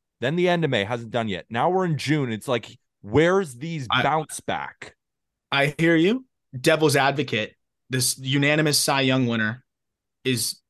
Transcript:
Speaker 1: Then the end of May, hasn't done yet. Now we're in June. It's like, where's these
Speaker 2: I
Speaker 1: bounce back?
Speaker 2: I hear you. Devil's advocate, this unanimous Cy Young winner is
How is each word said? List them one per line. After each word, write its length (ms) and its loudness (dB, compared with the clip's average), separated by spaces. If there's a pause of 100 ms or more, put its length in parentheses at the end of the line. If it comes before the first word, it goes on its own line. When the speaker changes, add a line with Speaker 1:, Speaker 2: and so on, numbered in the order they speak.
(200)
Speaker 1:
Then 160 -2
the 140 2
end 140 0
of 80 0
May, 120 0
hasn't 280 -6
done 160 -2
yet. 220 -6
Now 200 0
we're 160 0
in 120 0
June. 340 0
It's 160 -8
like, 280 -4 (260)
where's 560 2
these 340 -8
Speaker 2:
I 100 2
Speaker 1:
bounce 380 -2
back? 560 -8 (560)
Speaker 2:
I 260 0
hear 180 4
you. 300 2 (340)
Devil's 360 4
advocate, 600 0 (340)
this 280 -2
unanimous 640 2
Cy 220 0
Young 260 2
winner 360 -2 (600)
is 360 -4 (100)